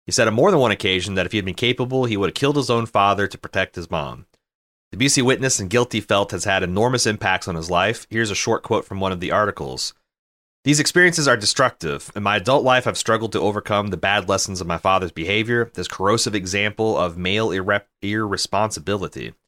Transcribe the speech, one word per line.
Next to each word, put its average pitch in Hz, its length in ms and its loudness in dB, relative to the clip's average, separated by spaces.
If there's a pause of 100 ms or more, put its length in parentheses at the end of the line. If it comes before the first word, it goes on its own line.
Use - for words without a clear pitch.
He 85 60 -8
said 120 140 4
on 110 80 2
more 151 160 6
than 175 100 6
one 120 120 4
occasion 95 420 0
that 92 120 2
if 87 60 -8
he 110 60 0
had 98 60 0
been 92 100 -4
capable, 123 520 0
he 113 100 0
would 98 140 2
have - 40 -6
killed 143 220 0
his 123 140 0
own 117 160 2
father 101 420 2
to - 100 -16
protect - 380 -4
his 85 140 -10
mom. 71 360 -6 (640)
The - 60 -14
abuse 135 180 2
he 139 80 2
witnessed 131 380 2
and 92 100 -6
guilt 120 220 2
he 110 80 -2
felt 101 320 0
has 90 120 -6
had 95 180 2
enormous 110 440 0
impacts 101 400 0
on 92 80 -4
his 80 160 -6
life. 95 400 0
Here's 110 200 -2
a 98 40 -4
short - 280 -2
quote - 240 -2
from 98 140 -10
one 95 120 -2
of 90 80 -6
the 65 100 -4
articles. 82 640 -2 (720)
"These 147 160 4
experiences 170 480 2
are 120 100 6
destructive. 104 800 -2
In 101 80 -6
my 101 120 2
adult 120 280 2
life, 127 220 2
I've 101 120 -2
struggled 113 340 -2
to 98 80 0
overcome 104 480 0
the 92 80 -4
bad 98 320 0
lessons 98 320 -2
of 87 60 -8
my 85 120 -2
father's 92 340 0
behavior, 110 640 -2
this 90 140 -6
corrosive 107 460 0
example 101 640 -2
of 85 180 -2
male 98 340 0
irre-, 95 320 -2 (200)
irresponsibility. 98 1300 -2 (140)